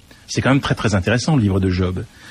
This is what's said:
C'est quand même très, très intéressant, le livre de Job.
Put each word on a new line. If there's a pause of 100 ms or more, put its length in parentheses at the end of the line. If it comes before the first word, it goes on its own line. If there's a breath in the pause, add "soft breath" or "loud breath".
(280 loud breath)
C'est
quand
même
très,
très
intéressant,
le
livre
de
Job. (260 loud breath)